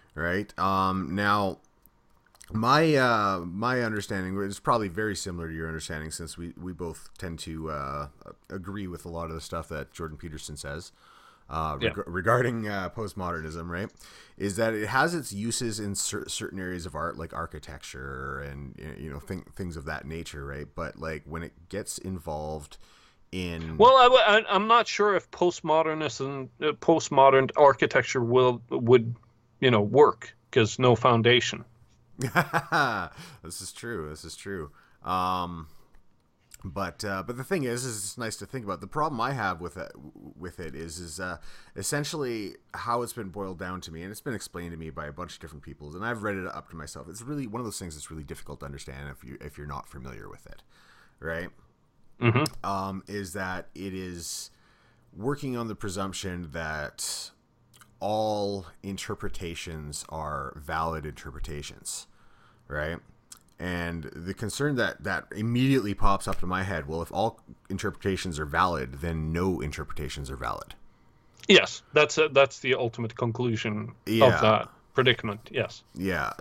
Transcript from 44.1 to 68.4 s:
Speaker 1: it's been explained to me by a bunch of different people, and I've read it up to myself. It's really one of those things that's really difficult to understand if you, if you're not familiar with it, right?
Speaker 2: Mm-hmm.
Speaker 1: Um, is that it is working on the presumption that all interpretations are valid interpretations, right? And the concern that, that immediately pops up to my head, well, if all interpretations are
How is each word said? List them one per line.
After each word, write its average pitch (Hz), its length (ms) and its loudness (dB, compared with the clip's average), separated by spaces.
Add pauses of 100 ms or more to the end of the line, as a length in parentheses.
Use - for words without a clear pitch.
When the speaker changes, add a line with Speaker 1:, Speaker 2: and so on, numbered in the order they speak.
Speaker 1:
it's 107 100 -14
been 139 140 -6
explained 87 360 -8
to 82 60 -10
me 80 140 -10
by 76 160 -10
a 73 60 -10
bunch 82 220 -12
of - 60 -20
different 73 240 -16
people, 73 320 -14
and 95 80 -8
I've 113 180 -4
read 104 140 -2
it 92 100 -4
up - 240 -10
to 87 60 -14
myself. 73 320 -12
It's 95 140 -14
really 139 240 -6
one 110 140 -6
of 123 60 -6
those 101 120 -6
things 85 180 -8
that's - 140 -14
really 78 140 -10
difficult 73 360 -12
to 69 60 -10
understand 69 440 -12
if 65 140 -18
you, 64 160 -14
if - 180 -14
you're 71 80 -12
not 71 220 -10
familiar 62 400 -14
with - 180 -18
it, - 160 -16 (580)
right? 82 280 -4 (720)
Speaker 2:
Mm-hmm. 123 480 2
Speaker 1:
Um, 98 400 -4
is 98 260 -6
that 92 400 -6
it 95 180 -8
is 90 580 -8 (640)
working 131 400 -4
on 117 120 -4
the 107 60 -6
presumption 92 800 -6
that 78 800 -8 (680)
all 104 640 -2 (160)
interpretations 87 1300 -6
are 73 480 -6
valid 80 500 -4
interpretations, - 1000 -10 (640)
right? 76 300 -4 (600)
And 85 560 -4
the 87 200 -8
concern 139 420 -2
that, 104 280 -2
that 92 300 -2
immediately 117 600 4
pops 98 340 4
up 98 120 0
to 90 60 2
my 92 180 0
head, 82 240 -4
well, 80 140 -4
if 85 100 -8
all 110 280 -2 (300)
interpretations 95 680 -2
are 78 60 -2